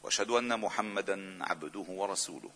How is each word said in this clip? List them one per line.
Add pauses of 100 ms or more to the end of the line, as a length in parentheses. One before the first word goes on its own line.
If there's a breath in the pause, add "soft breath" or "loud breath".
وأشهد
أن
محمدا
عبده
ورسوله